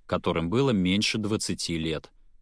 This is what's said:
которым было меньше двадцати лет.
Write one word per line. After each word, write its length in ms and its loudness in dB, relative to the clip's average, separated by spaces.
которым 420 0
было 220 2
меньше 480 2
двадцати 580 -2
лет. 340 -4